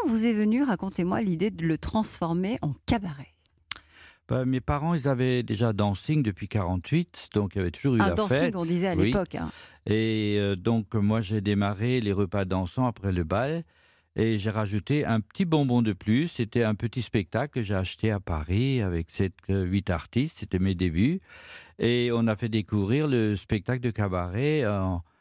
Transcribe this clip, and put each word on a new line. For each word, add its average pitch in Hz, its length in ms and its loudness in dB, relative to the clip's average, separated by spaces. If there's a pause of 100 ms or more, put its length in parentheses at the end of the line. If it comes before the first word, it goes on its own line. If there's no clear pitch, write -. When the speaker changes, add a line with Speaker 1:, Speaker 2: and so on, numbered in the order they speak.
Speaker 1:
vous 226 180 0
est 240 60 4
venue, 214 320 2
racontez-moi, 196 560 -2
l'idée 196 320 0
de 165 140 -6
le 160 120 2
transformer 185 840 -2
en 143 140 -4 (100)
cabaret ? 175 420 -4 (1000)
Speaker 2:
Bah, 127 160 0
mes 131 160 0
parents, 147 320 0
ils 143 160 0
avaient 127 340 2
déjà 113 300 2
dancing 104 500 2
depuis 104 240 -2
quarante-huit, 95 880 -2
donc 101 220 0
il - 20 -2
y 98 40 0
avait 87 100 0
toujours 131 240 0
eu 113 40 4
Speaker 1:
Un 101 80 6
Speaker 2:
la 92 40 2
Speaker 1:
dancing, 131 260 2
Speaker 2:
fête. - 180 2
Speaker 1:
on 170 80 -2
disait 175 240 0
à 185 80 0
Speaker 2:
Oui. - 120 4
Speaker 1:
l'époque, 185 280 0
hein. 82 160 -6 (340)
Speaker 2:
Et, 107 540 2
euh, 101 160 2
donc, 110 380 0
moi, 107 260 4
j'ai 107 220 -2
démarré 101 580 2
les 104 140 0
repas 98 320 0
dansants 92 400 -2
après 101 260 -2
le 87 140 0
bal. 135 400 -2 (500)
Et 110 220 2
j'ai 101 120 -2
rajouté 107 560 -2
un 113 140 2
petit - 240 -4
bonbon 143 380 2
de 110 100 2
plus. 120 380 0
C'était 120 340 0
un 110 120 2
petit 117 260 -4
spectacle 113 520 -2
que 127 80 -4
j'ai 101 140 -2
acheté 95 360 -2
à 101 100 -2
Paris 101 600 -2
avec 87 300 -2
sept, 95 220 0 (160)
euh, 98 140 0
huit 95 260 -2
artistes. 117 500 -2
C'était 98 200 -4
mes 95 140 2
débuts. 92 460 2 (600)
Et 120 340 2
on 117 140 2
a 107 100 0
fait 120 120 -4
découvrir 107 600 0
le 110 260 2
spectacle 113 460 -2
de 120 100 -2
cabaret 104 720 -2
en, 95 380 0 (180)